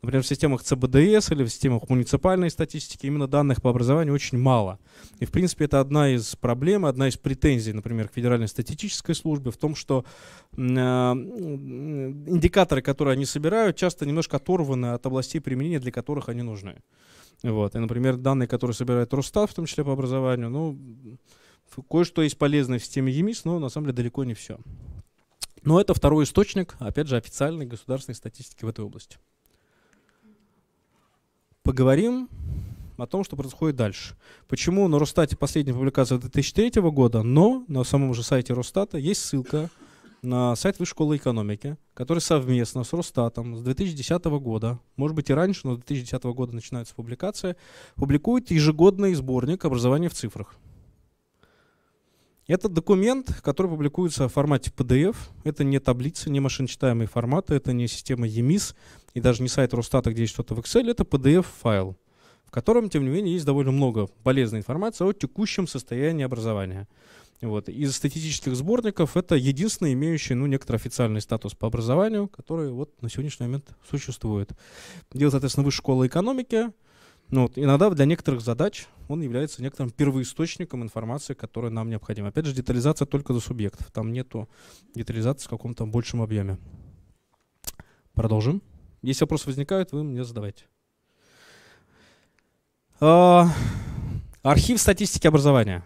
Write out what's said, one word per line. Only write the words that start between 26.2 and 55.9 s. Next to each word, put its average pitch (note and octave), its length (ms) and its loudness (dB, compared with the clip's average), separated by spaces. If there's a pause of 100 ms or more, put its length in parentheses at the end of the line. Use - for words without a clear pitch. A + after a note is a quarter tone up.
источник, - 540 0
опять C#3 280 -4
же, C3 80 0
официальной C#3+ 500 -4
государственной B2 500 -8
статистики - 500 -16
в - 20 -4
этой A2+ 160 -8
области. - 360 -16 (2500)
Поговорим D3 640 2 (680)
о B2 100 -8
том, F#3+ 160 -4
что C#3+ 140 -8
происходит C#3 400 -4
дальше. G#2+ 400 -4 (320)
Почему F#3 400 2
на D3 100 4
Росстате D3+ 380 2
последняя C#3 360 0
публикация B2+ 440 2
две B2 120 -6
тысячи - 240 0
третьего G#3 380 4
года, A#2+ 320 4
но G3 460 6
на C3 160 -2
самом C#3 280 2
же A#2+ 80 -4
сайте B2 320 0
Росстата E3 440 -2
есть D#3+ 240 -2
ссылка D3 480 -4 (520)
на B2 360 0
сайт - 220 0
Высшей F3 120 -4
школы D3+ 240 0
экономики, A#2 600 -4 (160)
который D#3+ 260 -2
совместно B2+ 640 0
с - 80 -8
Росстатом A#2+ 640 -4
с A2+ 60 -10
две B2+ 120 -2
тысячи F3+ 220 -2
десятого D3+ 420 -2
года, A#2 420 -4 (180)
может D3+ 180 -2
быть D3+ 140 -4
и C#3 40 6
раньше, F3+ 300 2
но B2+ 120 -4
с - 20 -12
две B2 80 -16
тысячи B2+ 220 -6
десятого B2 260 -6
года B2 200 -6
начинаются A#2 400 -10
публикации, F3 640 -8 (400)
публикует D3 560 2
ежегодный F3 600 6
сборник C3 500 -2
"Образование C3+ 460 2
в - 40 -10
цифрах". - 420 -10 (1900)
Это F#3+ 200 0
документ, G3+ 760 2
который F3+ 260 0
публикуется D3+ 600 -2
в - 60 -6
формате C#3+ 400 0
П - 100 -2
Д C3 260 4
Ф. - 200 -8 (160)
Это D3+ 180 -2
не C#3 160 2
таблица, C3 500 -2